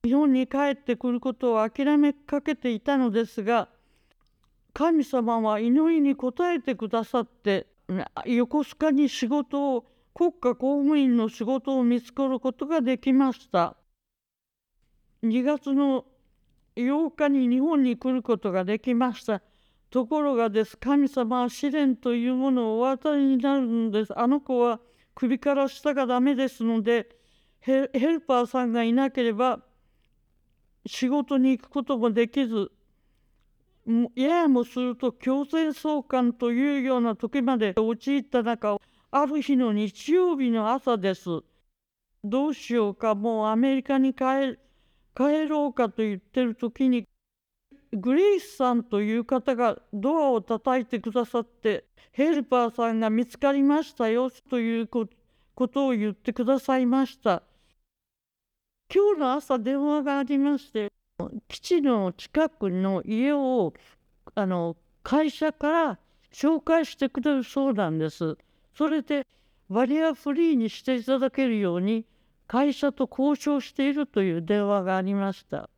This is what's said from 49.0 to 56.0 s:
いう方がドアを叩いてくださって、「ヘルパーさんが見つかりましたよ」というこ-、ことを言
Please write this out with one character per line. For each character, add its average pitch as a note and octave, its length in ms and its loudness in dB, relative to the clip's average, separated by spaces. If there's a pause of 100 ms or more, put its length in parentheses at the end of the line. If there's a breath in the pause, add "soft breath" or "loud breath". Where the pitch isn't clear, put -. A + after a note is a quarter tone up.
い G#3+ 160 0
う A#3 80 -2
方 B3+ 320 0
が A#3+ 220 0 (140)
ド C4+ 300 0
ア C#4 80 2
を B3 120 0
叩 B3+ 380 -2
い A3+ 40 -4
て A#3 160 -6
く A3 120 -8
だ A#3+ 120 0
さ A#3 160 -4
っ A3 40 -6
て、 - 420 -4 (260 soft breath)
「ヘ D4 180 2
ル C#4+ 120 0
パ A#3+ 240 2
ー A3+ 80 -6
さ A3+ 180 0
ん A3 80 -2
が A3 80 0
見 A3 160 2
つ - 140 -14
か C#4 140 2
り C#4 100 2
ま C#4+ 200 4
し - 120 -10
た A3+ 160 0
よ」 B3 180 0 (220)
と B3+ 80 -2
い A3+ 240 -2
う G#3+ 40 -6
こ-、 A3+ 220 -4 (460)
こ B3+ 140 -2
と C#4 180 0
を C4 60 0
言 G#3+ 180 0